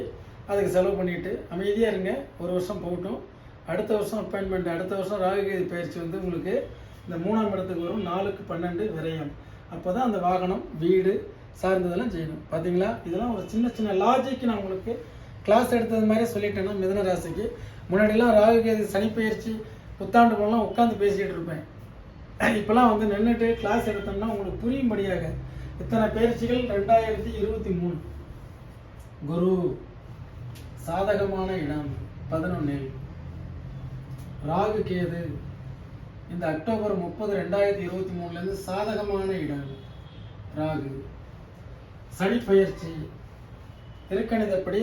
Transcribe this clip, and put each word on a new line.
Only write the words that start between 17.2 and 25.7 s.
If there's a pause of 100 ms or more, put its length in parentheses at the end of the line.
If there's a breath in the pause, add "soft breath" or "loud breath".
முன்னாடிலாம்
ராகு
கேது
சனி
பயிற்சி, (460 loud breath)
புத்தாண்டு
போலாம்
உட்கார்ந்து
பேசிட்டு
இருப்பேன். (760)
இப்பெல்லாம்
வந்து
நின்னுட்டு
கிளாஸ்
எடுத்தோம்னா
உங்களுக்கு
புரியும்படியாக (540 loud breath)